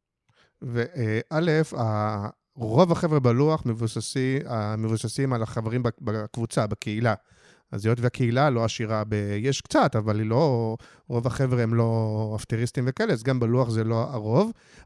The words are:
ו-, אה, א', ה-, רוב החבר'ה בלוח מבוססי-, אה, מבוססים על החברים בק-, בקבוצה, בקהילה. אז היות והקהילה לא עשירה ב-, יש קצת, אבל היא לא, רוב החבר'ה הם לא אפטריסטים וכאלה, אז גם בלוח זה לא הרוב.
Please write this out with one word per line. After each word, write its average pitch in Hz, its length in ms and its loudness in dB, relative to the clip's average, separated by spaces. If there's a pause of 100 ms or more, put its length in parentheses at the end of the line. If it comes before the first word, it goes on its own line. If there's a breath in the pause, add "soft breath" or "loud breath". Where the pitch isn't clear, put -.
(600 soft breath)
ו-, 120 240 -2 (100)
אה, 113 240 0 (100)
א', 160 220 2 (260)
ה-, 107 520 -2 (260)
רוב 127 360 4
החבר'ה 156 280 2
בלוח 135 460 2
מבוססי-, 120 760 -2 (100)
אה, 110 260 -4
מבוססים 113 580 -2
על 113 100 -2
החברים 113 400 -4
בק-, 117 180 -4
בקבוצה, 110 680 -4
בקהילה. 110 460 -2 (580 soft breath)
אז 101 140 -6
היות 117 140 2
והקהילה 123 500 2
לא 117 160 2
עשירה 110 440 -2
ב-, 101 300 -2
יש 135 220 -2
קצת, 254 340 2
אבל 107 240 0
היא 110 100 -2
לא, 117 480 2 (300 loud breath)
רוב 120 200 -2
החבר'ה 123 360 0
הם 113 100 0
לא 110 680 0
אפטריסטים 123 480 -2
וכאלה, 208 260 0
אז 113 100 -2
גם 131 160 2
בלוח 120 300 2
זה 110 140 2
לא 113 200 0
הרוב. 135 480 0 (340 loud breath)